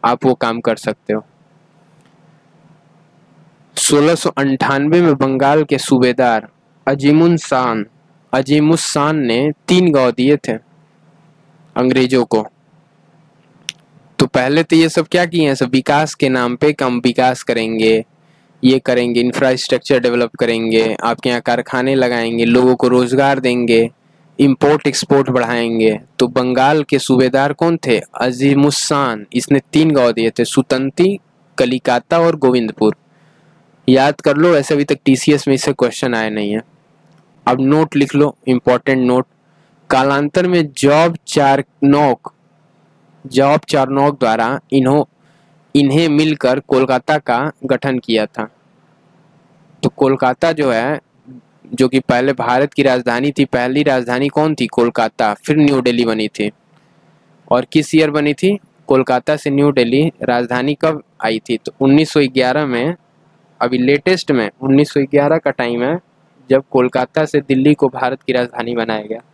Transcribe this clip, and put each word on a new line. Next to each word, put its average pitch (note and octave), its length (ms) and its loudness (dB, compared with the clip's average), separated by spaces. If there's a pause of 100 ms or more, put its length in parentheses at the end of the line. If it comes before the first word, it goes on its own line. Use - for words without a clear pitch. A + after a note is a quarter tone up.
आप A#2+ 200 -2
वो B2+ 100 2
काम A#2 260 -4
कर A2+ 160 -2
सकते - 360 -8
हो। G#2+ 140 -6 (2500)
सोलह D3 380 2
सौ D#3 160 -4
अंठानवे C#3 720 0
में D#3+ 120 4
बंगाल C3+ 500 0
के C#3+ 140 -2
सूबेदार B2 720 0 (400)
अजीमुन D3+ 480 2
शान, B2 500 -2 (460)
अजीमुस D3+ 600 0
शान D3+ 240 0
ने C3+ 360 -2 (160)
तीन F3+ 240 4
गांव C3 180 4
दिए C3+ 260 2
थे - 360 -8 (1040)
अंग्रेजों B2+ 480 0
को। A2 220 -2 (1700)
तो C3+ 80 2
पहले C3+ 360 0
तो D#3+ 140 2
ये D#3+ 120 4
सब D#3 200 -2
क्या F3+ 180 0
किए E3 200 -2
हैं? C3+ 80 0
सब B2+ 160 -2
विकास C#3+ 440 0
के C#3 140 0
नाम B2 280 -2
पे D3 160 0
कि C#3+ 120 -4
हम B2 200 -2
विकास B2+ 380 0
करेंगे, A2+ 640 0 (600)
ये C3 140 4
करेंगे, A#2+ 420 0
infrastructure B2+ 800 0
develop A#2+ 340 -2
करेंगे, A2+ 680 0
आपके A#2 240 -2
यहाँ A#2+ 120 -2
कारखाने B2+ 540 -2
लगाएंगे, A#2 500 -2
लोगों B2 320 4
को B2+ 120 0
रोजगार C3 520 2
देंगे, A#2+ 500 0 (480)
import C#3+ 480 2
export C3+ 440 0
बढ़ाएंगे। A#2 720 0 (180)
तो B2 100 2
बंगाल B2+ 540 0
के C#3 160 -2
सूबेदार C3 540 0
कौन E3+ 340 0
थे? A2+ 140 0 (200)
अजीमुस C#3 680 0
शान। B2 440 -2
इसने C3 280 0 (120)
तीन D#3 180 4
गांव B2 220 2
दिए A2+ 180 0
थे, A#2+ 140 -2
सुतंती, C3+ 760 -2 (380)
कलिकाता B2+ 640 0
और E3+ 160 2
गोविंदपुर। A#2+ 600 0 (920)
याद C3+ 320 2
कर C#3+ 160 0
लो, E3 200 2
ऐसे C#3+ 180 0
अभी C#3+ 100 0
तक C#3+ 200 -4
टीसीएस C#3 440 2
में C3+ 60 4
इससे C3+ 180 -2
question B2 420 -2
आए A2 160 -2
नहीं G#2 220 -4
है। A2 100 -4 (840)
अब B2+ 140 0
note D3 360 0
लिख C#3 180 0
लो, C#3+ 220 2 (120)
important B2+ 580 0
note। B2+ 200 0 (640)
कालांतर C#3+ 580 0
में E3 240 0
job D#3+ 540 2
चारनॉक, C#3 1080 0 (920)
job C#3 420 2
चारनॉक C#3 520 0
द्वारा A#2 400 -2 (120)
इन्हों-, C3+ 360 2 (680)
इन्हें D3 320 2
मिलकर C#3+ 520 0
कोलकाता C3 580 0
का C3+ 340 -4 (120)
गठन C3 340 -4
किया A2 280 -2
था। A2 240 -10 (1300)
तो - 60 -2
कोलकाता C3+ 640 0
जो D3 180 -2
है, A#2+ 300 -2 (760)
जो B2+ 140 2
कि C3 120 0
पहले B2+ 320 0
भारत B2+ 420 -2
की C#3+ 80 0
राजधानी B2+ 500 0
थी, C#3 120 0
पहली C3 380 -2
राजधानी C3 460 -2
कौन D3+ 260 0
थी? B2+ 120 -4
कोलकाता। A2+ 680 -2
फिर - 220 -2
न्यू C#3+ 240 2
दिल्ली A#2+ 240 0
बनी A2 240 -2
थी। G#2 240 -6 (960)
और B2+ 140 2
किस D3+ 300 -6
year D#3 160 2
बनी D3 240 -2
थी? G3 240 -2 (280)
कोलकाता C3 500 0
से C#3+ 140 -6
न्यू C#3+ 220 2
दिल्ली C#3 400 0 (100)
राजधानी B2 520 -2
कब D#3+ 280 -4 (220)
आई A2+ 240 -2
थी? A#2 80 -2
तो - 240 -10
उन्नीस C#3 300 2
सौ D3+ 100 0
ग्यारह C3 460 0
में, B2+ 280 -4 (640)
अभी B2 180 -2
latest C#3+ 540 0
में A2 180 0 (100)
उन्नीस C3+ 320 2
सौ D3 80 0
ग्यारह C#3+ 380 0
का D3 120 -2
टाइम A#2+ 320 -4
है D#3 180 -4 (500)
जब C3+ 200 2
कोलकाता B2+ 540 -2
से D3 160 -2
दिल्ली C#3 340 0
को C#3 140 0
भारत B2+ 340 -6
की C3 100 -6
राजधानी A#2+ 420 -4
बनाया A2+ 280 -4
गया। A2 180 -10 (140)